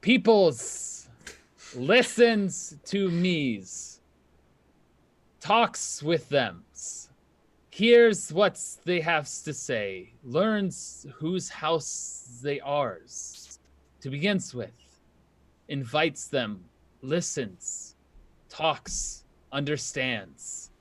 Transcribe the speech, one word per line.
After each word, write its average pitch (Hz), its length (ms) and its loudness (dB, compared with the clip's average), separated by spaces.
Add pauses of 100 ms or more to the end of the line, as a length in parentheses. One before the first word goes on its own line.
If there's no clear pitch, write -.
Peoples 196 1040 4 (680)
listens 202 1000 4 (100)
to 196 240 0
me's, 156 920 -2 (1400)
talks - 640 0
with 151 260 0
them's, - 800 -2 (600)
hears 233 640 6
what 185 280 2 (260)
they 175 140 2
have 156 260 0 (180)
to 151 100 -8
say, 101 600 -6 (100)
learns 190 840 -2 (100)
whose 170 340 -4
house - 920 -6
they 143 180 -4
are's, 131 1000 -6 (420)
to 139 80 -10
begins 180 440 -2
with, 117 240 -10 (920)
invites 143 580 -2
them, 107 360 -4 (380)
listens, 131 920 -6 (540)
talks, - 760 -4 (280)
understands 131 1300 -4